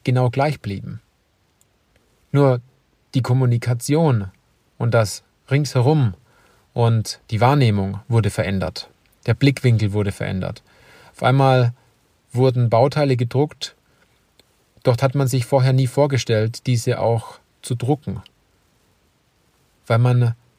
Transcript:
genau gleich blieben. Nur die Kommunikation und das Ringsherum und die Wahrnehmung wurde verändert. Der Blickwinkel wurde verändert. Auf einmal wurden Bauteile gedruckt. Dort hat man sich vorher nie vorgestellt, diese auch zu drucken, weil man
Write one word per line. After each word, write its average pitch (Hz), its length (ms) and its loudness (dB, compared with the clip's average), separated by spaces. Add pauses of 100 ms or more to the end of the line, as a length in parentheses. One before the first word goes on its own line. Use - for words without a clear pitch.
genau 127 260 0
gleich 139 300 -4
blieben. 98 400 -12 (1300)
Nur 135 280 2 (540)
die 127 80 0
Kommunikation 123 1040 0 (500)
und 120 160 -2
das 110 300 0 (260)
Ringsherum 135 640 0 (580)
und 117 480 0 (100)
die 107 100 -4
Wahrnehmung 104 680 2
wurde 110 220 0
verändert. 95 600 -6 (360)
Der 117 80 0
Blickwinkel 120 580 2
wurde 101 180 -2
verändert. 95 540 -8 (480)
Auf - 100 -12
einmal 127 500 4 (600)
wurden 123 380 2
Bauteile 135 460 0
gedruckt. 123 600 -6 (1080)
Dort 123 180 2
hat 131 140 0
man 139 140 0
sich 123 180 -2
vorher 131 260 2
nie 131 140 2
vorgestellt, 117 800 -2
diese 123 320 -2
auch 113 400 -2 (240)
zu 127 140 -6
drucken, 117 440 -6 (1700)
weil 117 120 2
man 123 360 2 (240)